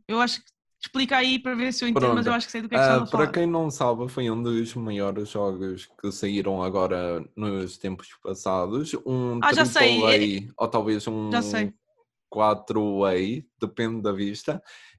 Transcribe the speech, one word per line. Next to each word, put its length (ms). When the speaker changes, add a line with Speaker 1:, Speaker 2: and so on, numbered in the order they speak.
Speaker 1:
Eu 120
acho 240
que 80
explica 340
aí 200
para 180
ver 180
se 120
eu 20
entendo, 280
mas 100
Speaker 2:
Pronto. 20
Speaker 1:
eu 60
acho 140
que 40
sei 100
do 80
que 60
é 40
que 40
estás 180
Speaker 2:
Ah, 20
Speaker 1:
a 20
falar. 220
Speaker 2:
para 40
quem 160
não 220
sabe, 400
foi 220
um 100
dos 320
maiores 560
jogos 580
que 100
saíram 520
agora 600
nos 420
tempos 300
passados. 680
Um 380
Speaker 1:
Ah, 100
já 120
sei. 260
Speaker 2:
triple 140
A 420
Speaker 1:
É 100
Speaker 2:
ou 100
talvez 400
um 240
Speaker 1:
Já 120
sei. 300
Speaker 2:
quatro 760
A, 60
depende 420
da 100
vista. 500